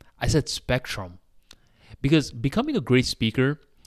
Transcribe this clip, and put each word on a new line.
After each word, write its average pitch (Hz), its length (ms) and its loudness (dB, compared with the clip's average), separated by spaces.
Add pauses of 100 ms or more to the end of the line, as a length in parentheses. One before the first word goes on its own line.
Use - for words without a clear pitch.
(200)
I 127 80 -2
said 151 200 2
spectrum. 98 720 -6 (840)
Because 143 300 2
becoming 214 440 -2
a 165 60 -2
great 123 240 4
speaker 131 540 -2 (260)